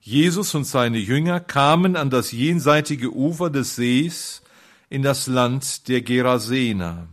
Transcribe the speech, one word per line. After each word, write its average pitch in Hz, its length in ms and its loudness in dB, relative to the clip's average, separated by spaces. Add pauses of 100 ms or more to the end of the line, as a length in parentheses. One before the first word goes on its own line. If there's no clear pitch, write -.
Jesus 170 520 0
und 143 120 -2
seine 120 320 0
Jünger, 147 420 0
kamen 175 560 2
an 147 140 0
das 123 240 0
jenseitige 147 800 0
Ufer 160 340 -2
des 139 280 -4
Sees 127 640 -2 (480)
in 135 140 -4
das 139 240 0
Land 127 600 -2
der 127 140 0
Gerasener. 117 1120 0